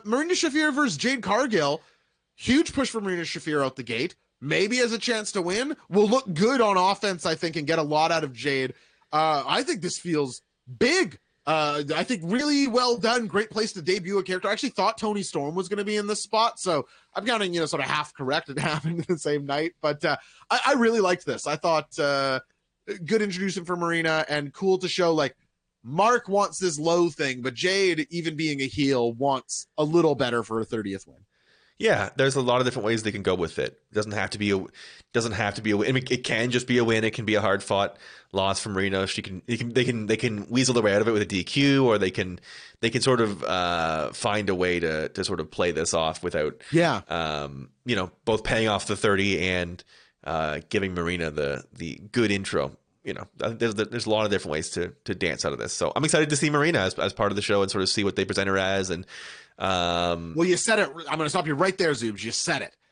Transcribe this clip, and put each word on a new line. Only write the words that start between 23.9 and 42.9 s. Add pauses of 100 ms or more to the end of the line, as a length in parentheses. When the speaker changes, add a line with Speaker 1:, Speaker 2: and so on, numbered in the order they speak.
Speaker 1:
and
cool
to
show,
like, (480)
Mark
wants
this
low
thing,
but
Jade,
even
being
a
heel,
wants (120)
a
little
better
for
her
thirtieth
win. (540)
Speaker 2:
Yeah,
there's
a
lot
of
different
ways
they
can
go
with
it. (120)
It
doesn't
have
to
be
a, (500)
doesn't
have
to
be
a
win.
I
mean,
it
can
just
be
a
win.
It
can
be
a
hard-fought (340)
loss
from
Marina.
She
can,
they
can,
they
can,
they
can
weasel
their
way
out
of
it
with
a
D
Q,
or
they
can, (420)
they